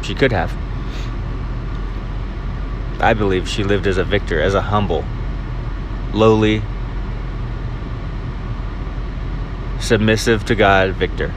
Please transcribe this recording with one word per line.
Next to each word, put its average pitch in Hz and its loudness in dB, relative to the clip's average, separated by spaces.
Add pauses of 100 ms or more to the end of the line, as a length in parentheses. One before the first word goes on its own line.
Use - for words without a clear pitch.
She - -4
could 135 4
have. 87 0 (2500)
I 110 6
believe 95 2
she - -2
lived 98 2
as 92 2
a 92 2
victor, 87 2
as 95 2
a 95 4
humble, 101 0 (1080)
lowly, 107 6 (3250)
submissive 110 4
to 120 2
God 98 6
victor. - -2